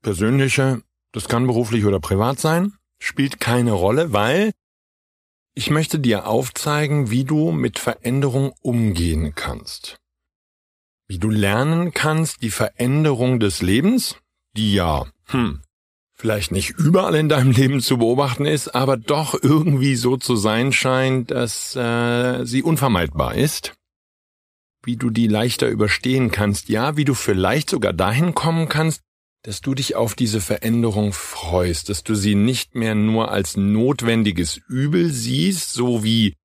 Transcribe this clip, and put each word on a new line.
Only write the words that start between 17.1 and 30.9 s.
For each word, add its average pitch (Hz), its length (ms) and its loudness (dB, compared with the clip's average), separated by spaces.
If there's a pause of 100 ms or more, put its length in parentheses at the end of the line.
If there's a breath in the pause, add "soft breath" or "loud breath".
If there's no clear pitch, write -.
in 156 140 2
deinem 135 220 4
Leben 131 300 4
zu 127 160 0
beobachten 127 480 2
ist, 151 300 -2
aber 131 220 2
doch 147 440 -2
irgendwie 143 540 4
so 123 220 0
zu 127 180 -2
sein 110 360 2
scheint, 131 600 0
dass, 123 440 -4
äh, 120 720 -2
sie 123 160 -2
unvermeidbar 90 760 0
ist, - 380 -2 (1120)
wie 120 120 -4
du 120 140 -4
die 113 180 2
leichter 117 400 0
überstehen 113 640 0
kannst, 101 380 -2
ja, 131 280 0
wie 147 80 2
du 139 80 2
vielleicht 104 560 0
sogar 101 240 0
dahin 117 400 2
kommen 165 360 0
kannst, 156 320 -2 (420)
dass 104 180 -10
du 135 120 -2
dich 131 220 -4
auf 113 200 0
diese 110 260 0
Veränderung 107 720 0